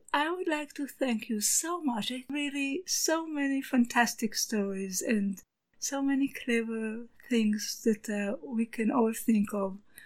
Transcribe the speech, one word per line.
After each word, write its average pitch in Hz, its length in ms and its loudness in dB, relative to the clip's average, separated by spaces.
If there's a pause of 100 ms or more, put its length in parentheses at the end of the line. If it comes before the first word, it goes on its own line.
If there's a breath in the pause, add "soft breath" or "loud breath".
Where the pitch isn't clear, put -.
(140)
I 294 160 4
would 359 200 -2
like 302 240 -2
to 285 120 -6
thank 240 440 -2
you 214 100 0
so 339 420 0
much. 240 300 0
I 254 180 -8
really, 285 560 -2
so 330 400 0
many 277 360 -2
fantastic 233 760 2
stories 196 680 -2
and 196 400 0 (380)
so 277 220 -2
many 277 260 2
clever 226 800 -2 (240)
things 214 560 0
that, 220 240 2
uh, 202 260 -2 (100)
we 233 200 -2
can 226 260 0
all 226 220 4
think 214 400 2
of. 196 240 -2 (280 loud breath)